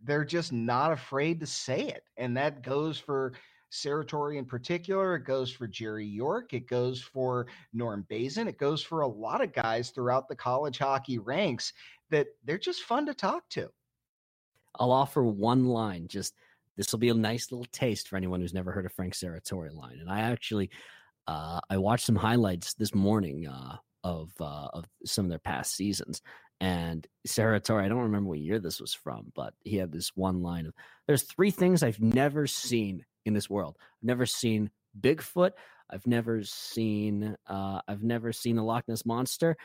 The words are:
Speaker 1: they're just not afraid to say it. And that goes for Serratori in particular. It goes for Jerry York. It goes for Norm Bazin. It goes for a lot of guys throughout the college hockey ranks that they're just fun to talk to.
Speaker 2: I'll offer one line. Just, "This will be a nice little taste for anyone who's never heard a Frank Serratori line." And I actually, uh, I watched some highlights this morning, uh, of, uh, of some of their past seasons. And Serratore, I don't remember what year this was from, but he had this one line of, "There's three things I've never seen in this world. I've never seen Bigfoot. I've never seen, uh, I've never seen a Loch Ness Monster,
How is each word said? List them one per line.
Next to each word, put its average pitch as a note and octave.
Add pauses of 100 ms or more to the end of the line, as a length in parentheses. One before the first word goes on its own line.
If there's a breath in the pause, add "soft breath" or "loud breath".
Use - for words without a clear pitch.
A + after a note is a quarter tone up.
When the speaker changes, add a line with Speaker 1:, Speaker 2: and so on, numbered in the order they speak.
Speaker 1:
they're C#3+
just E3
not B2
afraid D3+
to D#3
say F3
it. - (140)
And B2
that C#3
goes D3
for C3+ (360 loud breath)
Serratori D3
in C3+
particular. F3
It C3
goes C3
for A#2+
Jerry G#2+
York. B2
It A#2+
goes B2
for B2 (240 loud breath)
Norm A2+
Bazin. C#3+
It -
goes D3
for D#3+
a C#3+
lot A2+
of F3
guys A#2
throughout B2+
the C3
college C3
hockey C3+
ranks A#2+ (380 loud breath)
that D3 (160)
they're D3
just -
fun C#4
to D4
talk C#4
to. F#2+ (1080)
Speaker 2:
I'll B2
offer C3+
one A#2
line. G#2+
Just, - (420 soft breath)
"This G2+
will A2
be A#2+
a A#2
nice A2+
little B2
taste A2+
for F#2+
anyone F#2
who's F2
never F#2
heard F#2
a F2
Frank F2+
Serratori E2
line." B1+
And E2
I G2+
actually, A2 (580 loud breath)
uh, D#2+ (100)
I F#2+
watched G2+
some A2+
highlights G#2
this G#2+
morning, F#2+
uh, C2 (260)
of, E2
uh, D2
of E2+ (200)
some G2
of -
their E2
past -
seasons. - (380 loud breath)
And E2+ (200)
Serratore, G#2+
I G2
don't A#2
remember G#2
what D2+
year F2+
this F2
was -
from, A#1
but A#1+ (100)
he G#2+
had F2+
this E2
one F#2
line E2+
of, D#2+ (320 loud breath)
"There's C#3
three G3
things F3+
I've A2
never C#3
seen G#2+ (220)
in G#2+
this G#2
world. F#2
I've -
never B2
seen G#2+ (280)
Bigfoot. D#3+ (380 loud breath)
I've -
never A2+
seen, G#2+ (100)
uh, G2
I've G2+
never A#2
seen A#2
a A2
Loch A2+
Ness A2+
Monster, B2+